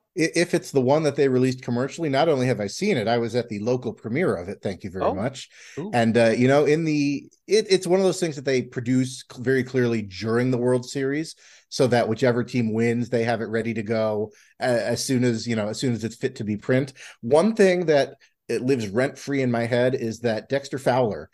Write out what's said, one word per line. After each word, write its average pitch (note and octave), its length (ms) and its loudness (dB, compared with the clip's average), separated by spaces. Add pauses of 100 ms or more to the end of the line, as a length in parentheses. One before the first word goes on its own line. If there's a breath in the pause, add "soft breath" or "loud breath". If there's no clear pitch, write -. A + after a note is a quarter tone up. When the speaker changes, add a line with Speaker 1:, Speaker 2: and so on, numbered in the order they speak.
(160)
Speaker 1:
I-, D#3 200 0
if E3+ 180 2
it's E3 180 -2
the C#3 80 2
one C#3 240 4
that C#3 120 0
they C#3+ 120 4
released B2+ 360 2
commercially, C3+ 440 -4
not C#3+ 220 2
only B2+ 160 2
have A2+ 160 0
I G#2 60 -2
seen G3 280 -2
it, G#2+ 120 0
I A#2+ 100 2
was A#2 180 -2
at A#2 140 -2
the G#2 100 -6
local A#2+ 320 -2
premiere A#2+ 440 -2
of F2 120 -8
it. G2+ 140 -10
Thank G2 220 -6
you F#2+ 80 -10
very F#2+ 120 -6
Speaker 2:
Oh. F#3+ 120 0
Speaker 1:
much. B2 340 -8 (300 loud breath)
Speaker 3:
Ooh. F#3+ 120 -8
Speaker 1:
And, A2+ 240 2
uh, A#2 140 6
you A#2+ 180 4
know, C#3+ 160 6
in D#3 220 2
the, C#3+ 420 -2 (200)
it, G#3+ 220 2
it's F#3 180 2
one F#3 120 2
of F#3+ 60 2
those F3+ 140 0
things D#3+ 160 -4
that C#3 100 -10
they C3 160 2
produce B2+ 680 -2
cl-, B2+ 140 -16
very B2+ 200 2
clearly A#2+ 400 0
during A2+ 480 -2
the B2 80 0
World B2+ 280 0
Series C#3+ 480 -6 (340 soft breath)
so C3+ 180 0
that A#2 200 4
whichever A#2+ 360 2
team A#2 280 -2
wins, A#2 380 0
they A#2+ 140 0
have A2+ 180 -2
it A2+ 40 -4
ready A2 280 -4
to G#2+ 100 -4
go, G#2+ 480 -2 (300 soft breath)
uh, B2 40 -2
as A#2+ 380 0
soon B2+ 200 0
as, A#2 240 0
you A#2 80 -2
know, G#2+ 120 -2
as G#2+ 120 -6
soon B2+ 140 0
as G#2+ 100 -4
it's A2 120 -6
fit - 200 -4
to A#2 80 -10
be G#2 120 -2
print. C3 380 0 (280 loud breath)
One D#3+ 340 4
thing F3+ 320 4
that C#3 260 2 (340 soft breath)
it A#2 160 -4
lives B2 240 0
rent-free C3+ 560 -2
in B2 80 0
my A#2 140 0
head B2 280 2
is A2+ 280 -6
that A2 280 -2
Dexter C3+ 300 -4
Fowler A#2+ 540 0